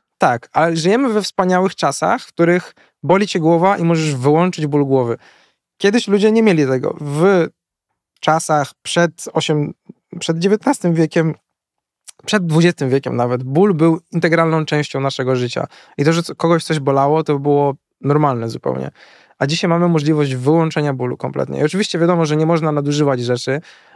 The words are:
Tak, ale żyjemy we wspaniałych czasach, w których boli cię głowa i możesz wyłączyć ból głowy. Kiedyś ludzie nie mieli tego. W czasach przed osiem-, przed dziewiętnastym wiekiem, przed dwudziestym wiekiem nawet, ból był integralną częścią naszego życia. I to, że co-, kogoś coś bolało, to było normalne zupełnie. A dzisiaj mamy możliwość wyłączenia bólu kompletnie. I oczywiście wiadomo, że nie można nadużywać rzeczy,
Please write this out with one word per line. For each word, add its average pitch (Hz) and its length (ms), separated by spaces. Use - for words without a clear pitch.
Tak, 127 340
ale 165 240
żyjemy 220 360
we 208 100
wspaniałych 185 520
czasach, 175 480
w - 40
których 170 480
boli 190 240
cię 185 140
głowa 170 380
i 175 60
możesz 160 300
wyłączyć 151 520
ból 147 200
głowy. 127 300
Kiedyś 208 300
ludzie 208 240
nie 226 100
mieli 165 240
tego. 131 340
W 160 460
czasach 156 500
przed - 500
osiem-, 151 400
przed 165 180
dziewiętnastym 196 560
wiekiem, 160 400
przed 196 200
dwudziestym 160 440
wiekiem 131 260
nawet, 123 280
ból 170 300
był 165 260
integralną 165 520
częścią 147 360
naszego 131 360
życia. 123 300
I 143 60
to, 160 80
że 165 100
co-, - 120
kogoś 170 300
coś 156 160
bolało, 139 440
to 147 140
było 143 360
normalne 139 480
zupełnie. 127 420
A 135 80
dzisiaj 170 240
mamy 175 180
możliwość 151 460
wyłączenia 147 600
bólu 127 220
kompletnie. 139 440
I 147 40
oczywiście 180 340
wiadomo, 170 280
że 151 100
nie 156 100
można 160 260
nadużywać 143 480
rzeczy, 123 400